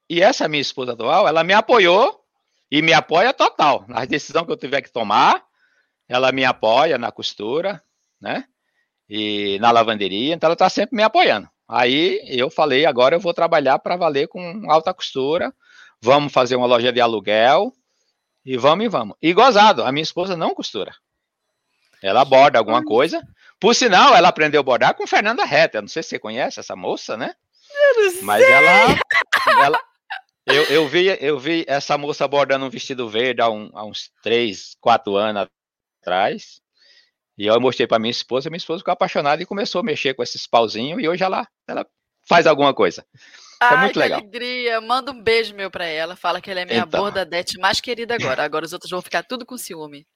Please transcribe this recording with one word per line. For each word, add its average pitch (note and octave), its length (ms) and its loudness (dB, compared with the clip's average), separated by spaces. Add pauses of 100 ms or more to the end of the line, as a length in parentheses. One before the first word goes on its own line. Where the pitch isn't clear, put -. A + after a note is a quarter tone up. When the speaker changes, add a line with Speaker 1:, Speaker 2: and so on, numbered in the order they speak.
Speaker 1:
E E3+ 120 -2
essa B3 260 2
minha D3+ 140 -4
esposa B2 320 -8
atual, C#3+ 340 0
ela D#3+ 160 0
me F3 100 -2
apoiou A3 680 4 (480)
e C#3+ 120 0
me D#3+ 120 2
apoia E3+ 400 2
total. C#3+ 540 0
Nas A#2+ 200 -6
decisões D#3 380 -4
que E3 60 -8
eu D3+ 60 -6
tiver C3+ 260 -4
que - 80 -20
tomar, A#2+ 520 2 (640)
ela C3 240 0
me C3 140 -2
apoia B2+ 540 2
na A2+ 120 -6
costura, D#3+ 720 -8 (400)
né? G#3 240 -8 (640)
E G#2 500 -4
na A#2 120 4
lavanderia, A2 640 0
então D#3+ 120 -2
ela E3+ 80 2
tá F#3 140 2
sempre - 260 -4
me G#3 60 0
apoiando. G#3+ 480 2 (180)
Aí C3 600 0
eu C3 240 -4
falei, D3+ 340 2
"Agora C3+ 300 4
eu F3 40 0
vou E3+ 140 -4
trabalhar D#3+ 460 2
pra F3+ 160 -6
valer D#3+ 320 -2
com F3+ 420 -14
alta D#3+ 240 2
costura, D3+ 580 -4 (500)
vamos C#3+ 300 2
fazer B2+ 240 0
uma B2 120 0
loja B2 260 2
de A#2+ 80 0
aluguel A#2 720 2 (720)
e C3 120 -6
vamos D#3 280 2
e - 40 -2
vamos." A#2+ 320 -6
E E3+ 120 2
gozado, G#3 500 6
a B2 80 -2
minha D3 120 -4
esposa F3 340 -6
não G3+ 160 -4
costura. - 400 -10 (1120)
Ela G#2 220 2
borda C3+ 320 6
alguma A2+ 220 2
Speaker 2:
Hum. G#2+ 60 -4
Speaker 1:
coisa. C#3+ 360 0 (380)
Por A#3 160 2
sinal, A#3 400 6
ela F3 140 6
aprendeu D3+ 320 0
a - 20 -2
bordar C3 320 2
com G#4 100 -8
Fernanda D#4 400 -2
Reta. D3+ 360 0
Não G2+ 60 -12
sei - 140 -10
se - 80 -12
você - 100 -10
conhece A2+ 400 -8
essa - 160 -12
moça, A#2 400 -8
né? C#3+ 200 -10 (600)
Speaker 2:
Eu G4+ 200 2
não F#4+ 80 -10
Speaker 1:
Mas G#2 200 4
Speaker 2:
sei. - 100 6
Speaker 1:
ela, - 460 4 (640)
ela... A#4 140 0 (680)
Eu, C3+ 160 2
eu D3+ 240 0
vi, E3+ 180 0 (160)
eu C#3+ 160 -2
vi D#3+ 300 -4
essa C#3+ 320 -2
moça C#3+ 280 -4
bordando C3+ 380 0
um C3 60 -8
vestido B2 360 -8
verde A#2+ 340 -2
há A#2 80 4
um, G#2+ 260 -8
há G#2 100 -12
uns - 240 -14 (140)
três, A2 580 -2
quatro A2 340 2
anos G2+ 320 -2 (540)
atrás. G#2+ 580 -4 (800)
E G2+ 80 -8
eu A2 160 2
mostrei B2 240 0
pra A2+ 140 0
minha A2 120 -4
esposa, C3 380 -6
minha D#3+ 80 -14
esposa - 220 -8
ficou - 140 -6
apaixonada E3 500 -2
e - 20 -10
começou G3 340 -6
a F3 40 -6
mexer C#3 320 -4
com A#2+ 80 -6
esses - 240 -10
pauzinhos, A#2 540 -2
e D#3 60 -4
hoje F3 160 -2
ela, G3+ 240 -4 (200)
ela - 180 -8 (420)
faz E3+ 200 4
alguma C#3+ 260 4
coisa. - 320 -2 (560)
É A#3+ 40 4
Speaker 2:
Ai, B3 120 4
Speaker 1:
muito C4 160 0
Speaker 2:
que - 60 -4
Speaker 1:
legal. E2+ 200 0
Speaker 2:
alegria. A#3 600 -6
Manda B3 300 -6
um B3 100 -16
beijo A3+ 320 -2
meu G3 160 -10
pra F3+ 160 -10
ela. E3 300 -8
Fala F3+ 260 -4
que - 80 -20
ela F#3 120 -8
é F3+ 40 -8
minha A3+ 140 -2
Speaker 1:
Então. E3+ 200 -2
Speaker 2:
bordadete F#3 600 -6
mais G#3 200 0
querida A#3 360 -6
agora. C#3 280 -4
Agora D3+ 220 -6
os D#3+ 80 -14
outros E3+ 160 -16
vão F3+ 140 -8
ficar - 180 -4
tudo B3 240 -12
com B3+ 100 -18
ciúme. D#3 600 -16